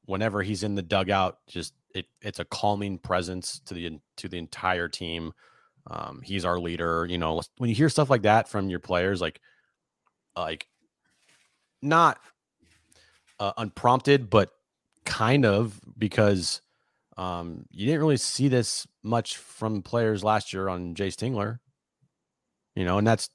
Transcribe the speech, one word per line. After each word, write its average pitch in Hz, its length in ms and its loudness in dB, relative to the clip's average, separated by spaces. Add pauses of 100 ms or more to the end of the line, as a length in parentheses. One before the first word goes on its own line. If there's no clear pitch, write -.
whenever 101 360 -2
he's 95 220 -4
in 101 100 -2
the 98 80 -4
dugout, 95 560 0 (100)
just - 280 -10 (180)
it, 92 140 -8 (140)
it's - 180 -10
a 87 60 -8
calming 101 520 -2
presence 90 680 -4
to 87 100 -12
the 85 100 -8
en-, 80 160 -10 (160)
to - 100 -10
the 87 120 -8
entire 87 500 -2
team. 82 420 -8 (540)
Um, 71 380 -12
he's 95 200 -4
our 87 160 0
leader. 85 460 -2
You 87 140 -4
know, 80 200 0 (200)
when 120 100 -2
you 110 60 0
hear 147 140 4
stuff 139 200 2
like 117 140 4
that 107 260 6
from 98 180 -2
your 87 120 -4
players, 92 420 0
like, 82 180 -4 (960)
like, 82 320 -6 (1120)
not, 156 380 4 (1200)
uh, 101 180 -2
unprompted, 123 720 2
but 101 220 6 (540)
kind 123 400 4
of, 104 340 2 (180)
because, 101 640 2 (560)
um, 87 540 -8
you 98 140 -6
didn't 147 160 2
really 151 160 4
see - 300 0
this 127 400 0 (160)
much 113 340 -2
from 107 440 -6
players 110 420 0
last 107 300 0
year 95 160 -4
on 90 260 -6
Jayce 95 200 -4
Tingler. 113 440 -4 (1160)
You 95 100 -2
know, 90 120 2
and 104 80 2
that's, 113 300 2